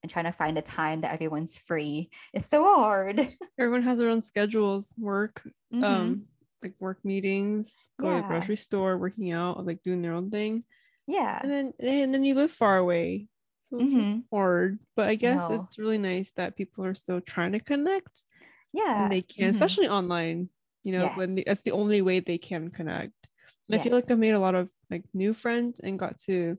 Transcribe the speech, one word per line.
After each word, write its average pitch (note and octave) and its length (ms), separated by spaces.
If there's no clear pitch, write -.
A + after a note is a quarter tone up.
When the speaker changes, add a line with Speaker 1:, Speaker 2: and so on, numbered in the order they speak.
Speaker 1:
and - 80
trying E3+ 140
to E3+ 80
find D#3 240
a D3 60
time D#3+ 380
that D#3+ 120
everyone's D#3+ 440
free. D3+ 540
It's - 140
so D4+ 180
hard. G#3+ 720
<laughs> - 120
Speaker 2:
Everyone B3 240
has B3 160
their A#3 100
own A3+ 140
schedules, G#3 760
work, G#3 460
Speaker 1:
Mm-hmm. A3 400
Speaker 2:
um, G#3 140
like, F#3+ 160
work F#3 260
meetings, G3 840
go F#3 120
to F3+ 60
the E3 60
Speaker 1:
Yeah. - 0
Speaker 2:
grocery F3 340
store, F#3+ 400
working F#3 340
out, F3+ 340
like, E3+ 180
doing F3+ 200
their E3+ 100
own F3+ 180
thing. G#3+ 340
Speaker 1:
Yeah. D#4 360
Speaker 2:
And C#4 80
then, C#4 280
and C4+ 340
then C4+ 120
you C4+ 100
live D4 160
far G3+ 260
away. F3+ 520
So B3 200
it's, C4+ 140
like, G#3+ 120
Speaker 1:
Mm-hmm. A3 260
Speaker 2:
hard. F#3+ 460
But G#3 140
I G#3+ 60
guess A#3+ 340
Speaker 1:
No. - 20
Speaker 2:
it's G#3+ 280
really A3 200
nice F#3+ 380
that F#3 200
people F#3+ 280
are F#3 100
still F3+ 260
trying F3+ 320
to G#3+ 80
connect. D#4 600
Speaker 1:
Yeah. A3+ 380
Speaker 2:
And - 0
they F#3 120
can, F#3+ 280
Speaker 1:
Mm-hmm. - 0
Speaker 2:
especially A#3 380
online, F3 600
you F#3+ 100
know, F3+ 160
when F#3 260
the, F#3+ 80
Speaker 1:
Yes. - 40
Speaker 2:
that's G3 160
the - 100
only G#3 300
way F#3 180
they F3 180
can E3+ 320
connect. - 420
And G#3+ 60
I G#3+ 40
feel A#3+ 140
like B3 180
I've A#3+ 60
Speaker 1:
Yes. - 20
Speaker 2:
made A3 140
a G#3 60
lot F#3+ 160
of, F#3 160
like, F3 220
new G3 220
friends A#3+ 460
and F#3+ 180
got - 220
to F3+ 380